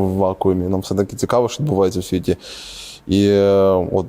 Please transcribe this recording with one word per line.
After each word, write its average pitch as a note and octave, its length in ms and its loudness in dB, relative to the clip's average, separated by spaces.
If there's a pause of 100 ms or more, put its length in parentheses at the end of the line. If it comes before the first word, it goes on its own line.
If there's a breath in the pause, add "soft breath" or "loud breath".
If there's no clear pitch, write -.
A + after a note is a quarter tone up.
в F#2 100 0
вакуумі, F#2 520 0
нам F#2+ 120 -2
все-таки G2 360 -2
цікаво, A#2+ 320 0
що - 140 -8
відбувається F#2+ 380 0
в F2+ 40 -6
світі. F2+ 320 -2 (680 loud breath)
І, G2+ 220 2
е, G2 240 4 (400)
от, F#2 160 0